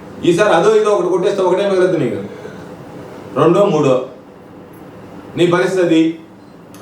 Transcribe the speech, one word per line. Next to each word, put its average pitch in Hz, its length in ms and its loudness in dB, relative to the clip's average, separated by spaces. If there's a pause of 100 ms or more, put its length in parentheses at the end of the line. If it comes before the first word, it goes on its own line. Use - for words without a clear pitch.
(260)
ఈసారి 180 280 4
అదో 202 220 4
ఇదో 214 140 2
ఒకటి 180 180 0
కొట్టేస్తే 185 340 0
ఒకటే 185 280 0
మిగలదు 180 280 2
నీకు, 120 180 -2 (1200)
రెండో 175 260 4
మూడో. 147 400 0 (1300)
నీ 170 100 4
పరిస్థితి 170 720 2 (640)